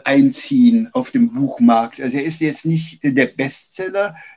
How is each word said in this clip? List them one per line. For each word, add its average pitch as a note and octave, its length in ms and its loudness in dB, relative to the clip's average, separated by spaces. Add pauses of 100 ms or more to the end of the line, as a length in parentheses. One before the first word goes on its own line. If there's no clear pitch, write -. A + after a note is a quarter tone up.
einziehen C3 880 2
auf B3+ 200 -6
dem A#3 220 2
Buchmarkt. A3+ 680 0
Also C3 160 -4
er C#3+ 80 -4
ist D#3+ 160 -8
jetzt D3+ 240 -4
nicht, D#3+ 400 -4
äh, C#3+ 80 -2
der B2+ 140 2
Bestseller. F#3 920 -8 (200)